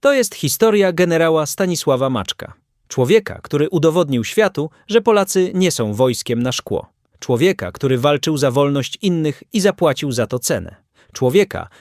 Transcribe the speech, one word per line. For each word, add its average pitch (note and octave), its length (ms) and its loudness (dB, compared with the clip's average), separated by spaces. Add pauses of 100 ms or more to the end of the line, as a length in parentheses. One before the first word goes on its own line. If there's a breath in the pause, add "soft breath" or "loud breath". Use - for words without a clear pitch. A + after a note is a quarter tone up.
To C#4 100 4
jest B3+ 220 0
historia G3 580 2
generała E3 540 2
Stanisława C#3+ 640 -2
Maczka. - 420 -6 (360)
Człowieka, E3 540 0
który D3 260 -2
udowodnił D#3 560 2
światu, F#3 460 -2 (180 soft breath)
że G#3+ 120 2
Polacy G3 540 2
nie F3+ 160 2
są G#2+ 240 -4
wojskiem A#2+ 480 0
na B2 100 -2
szkło. - 340 -6 (320)
Człowieka, C3+ 540 -2
który B2+ 260 -2
walczył D3 380 0
za C3+ 140 2
wolność C#3+ 520 0
innych D#3+ 400 -2 (100)
i G#3+ 80 0
zapłacił D#3+ 520 0
za A2+ 140 0
to B2 120 -4
cenę. F2+ 380 -6 (360 soft breath)
Człowieka, C3 560 0 (120)